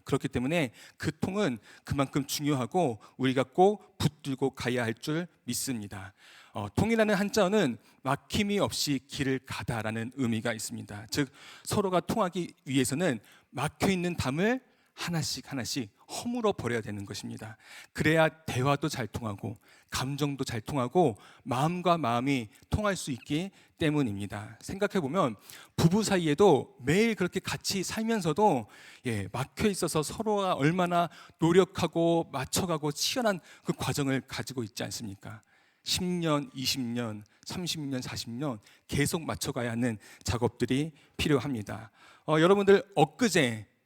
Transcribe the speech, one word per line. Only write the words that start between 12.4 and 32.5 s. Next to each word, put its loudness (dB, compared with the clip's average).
위해서는 2
막혀있는 0
담을 0
하나씩 -6
하나씩 -6
허물어 -2
버려야 -2
되는 -8
것입니다. -12
그래야 4
대화도 -2
잘 -6
통하고 -8
감정도 -4
잘 -6
통하고 2
마음과 0
마음이 0
통할 0
수 -6
있기 -6
때문입니다. -2
생각해보면 -2
부부 6
사이에도 4
매일 2
그렇게 -2
같이 -4
살면서도, 0
예, -2
막혀 -2
있어서 0
서로가 -2
얼마나 2
노력하고 4
맞춰가고 -2